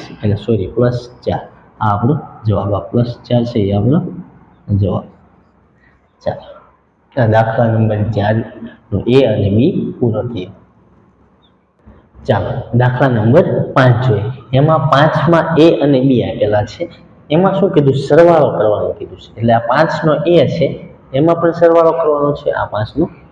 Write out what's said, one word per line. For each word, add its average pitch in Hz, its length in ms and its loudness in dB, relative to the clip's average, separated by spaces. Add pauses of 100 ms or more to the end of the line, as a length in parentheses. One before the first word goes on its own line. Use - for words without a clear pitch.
(100)
એટલે 104 260 -4
સોરી, 101 300 -2
પ્લસ 123 440 -2 (160)
ચાર. 104 140 -4 (400)
આ 110 140 0
આપણો 113 200 0 (320)
જવાબ, 101 280 -2
આ 98 60 -2
પ્લસ 120 380 -4 (100)
ચાર 120 160 0
છે 117 160 -6
એ 98 120 0
આપણો 113 300 0 (800)
જવાબ. 95 240 -2 (1200)
ચાલો, - 220 -8 (760)
આ 113 40 2
દાખલા 113 400 0
નંબર 110 340 0 (160)
ચારનો - 880 -4
એ 127 200 4
અને 101 240 0
બી 120 500 0
પૂરો 110 220 -2
થયો. 92 300 -10 (1700)
ચાલો, 101 240 -2 (240)
દાખલા 123 340 0
નંબર 123 640 0
પાંચ 127 340 2
જોઈએ. 101 180 0 (280)
એમાં 156 280 2 (100)
પાંચમાં 151 540 2 (140)
એ 156 240 4
અને 139 180 2
બી 127 240 2
આપેલા 104 400 -2
છે. - 240 -10 (420)
એમાં 185 300 2
શું 196 100 2
કીધું? 139 240 2
સરવાળો 151 640 4
કરવાનું 104 360 0
કીધું - 240 -16
છે. - 180 -20
એટલે 113 160 2
આ 117 60 4
પાંચનો 156 560 0
એ 151 320 2
છે, - 200 -2 (460)
એમાં 160 280 2
પણ 170 120 0
સરવાળો 165 400 4
કરવાનો 147 400 0
છે. - 180 -6
આ 104 160 -4
પાંચનો 113 420 -4 (240)